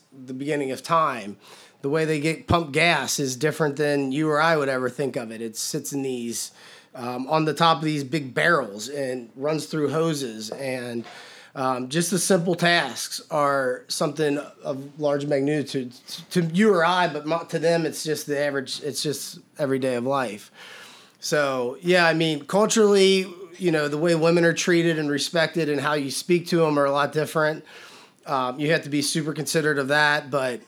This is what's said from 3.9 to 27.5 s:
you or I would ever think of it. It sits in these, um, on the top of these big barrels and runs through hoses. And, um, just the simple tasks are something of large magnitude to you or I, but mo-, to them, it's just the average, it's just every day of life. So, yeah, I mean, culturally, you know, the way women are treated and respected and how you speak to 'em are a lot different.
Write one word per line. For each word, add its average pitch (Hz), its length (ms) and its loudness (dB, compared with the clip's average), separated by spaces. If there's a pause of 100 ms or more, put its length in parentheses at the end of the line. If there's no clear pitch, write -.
you 151 200 0
or 147 100 2
I 165 160 4
would 135 140 0
ever 127 180 -2
think 135 280 -4
of 117 140 -6
it. 113 120 -10
It 113 120 -8
sits - 380 -6
in 139 80 -4
these, 123 520 -4 (420)
um, 123 320 -6
on 156 180 0
the 156 80 0
top 160 260 4
of 156 60 -6
these 151 200 -2
big 131 280 -6
barrels 127 560 0
and 131 480 -6
runs 147 300 -4
through 151 240 -2
hoses. 139 600 -2
And, 123 540 -6 (500)
um, 131 360 -2
just 170 200 -2
the 190 80 0
simple 175 360 2
tasks 165 640 0 (100)
are 139 580 0
something 147 500 -2 (260)
of 143 340 -8
large 143 280 0
magnitude 139 640 0 (380)
to 180 120 2
you 185 300 4
or 170 120 4
I, 180 240 4
but 147 180 -6
mo-, 165 240 0
to 170 80 -2
them, 165 260 2
it's 135 180 -4
just 151 240 -4
the 143 140 -2
average, 139 420 -2
it's 139 200 -6
just 151 360 -6 (200)
every 135 200 0
day 127 180 0
of 120 100 -2
life. 127 440 -2 (680)
So, 135 640 0
yeah, 175 240 6
I 160 80 6
mean, 160 320 0
culturally, 196 800 6 (320)
you 185 120 0
know, 151 180 2
the 147 100 -2
way 170 160 2
women 170 300 4
are 170 100 4
treated 170 440 2
and 147 120 -2
respected 156 580 0
and 143 120 0
how 147 140 0
you 139 160 -2
speak 170 380 0
to 170 180 4
'em 151 120 2
are 143 80 4
a 139 60 2
lot 143 200 0
different. 151 520 0 (600)